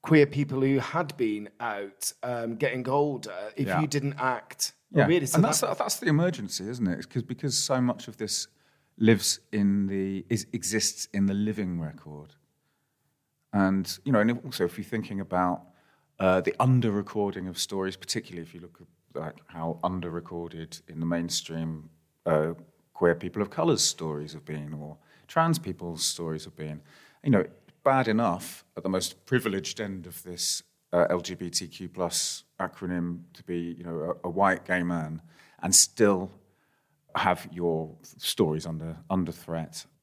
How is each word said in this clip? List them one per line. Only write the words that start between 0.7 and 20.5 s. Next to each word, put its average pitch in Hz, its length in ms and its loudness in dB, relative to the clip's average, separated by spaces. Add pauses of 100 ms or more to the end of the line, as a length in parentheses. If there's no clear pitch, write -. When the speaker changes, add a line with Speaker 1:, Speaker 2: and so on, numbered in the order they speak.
Speaker 1:
had 147 360 -4
been 104 320 -2 (120)
out, 101 520 -6 (120)
um, 117 320 -4
getting 123 320 -2
older, 117 680 -2
if 139 120 0
Speaker 2:
Yeah. 123 120 2
Speaker 1:
you 156 60 2
didn't 143 320 -2
act, - 540 -2 (180)
Speaker 2:
Yeah. 139 140 6
Speaker 1:
oh, - 40 4
really? 170 180 4
So - 100 2
Speaker 2:
And 170 80 8
that's 156 160 4
Speaker 1:
that - 180 0
Speaker 2:
the, - 60 0
that's - 160 -2
the 339 80 0
emergency, 147 600 0
isn't 123 200 0
it? 87 100 0
It's - 80 -10
'cause, 120 160 -4
because - 340 -4
so 127 240 2
much 123 280 0
of 107 80 -16
this - 320 -4 (500)
lives 110 400 6 (140)
in 101 340 4
the, 98 420 -2
is, 113 240 0
exists - 640 -2
in 98 120 4
the 98 80 2
living 101 460 -2
record. 76 540 -12 (1160)
And, 95 520 0
you 139 80 2
know, 107 80 6
and 113 120 4 (120)
also 123 200 -2
if 87 120 -2
you're 101 80 -6
thinking 104 360 -6
about, 90 420 0 (560)
uh, 95 220 4
the - 200 -2
under-recording 104 880 2
of 85 100 -10
stories, 95 380 -4
particularly 90 460 -8
if 80 120 -16
you 87 60 -16
look 87 200 -20
at, - 400 -14
like, 78 280 -12
how 82 340 -6
under-recorded 85 1040 -6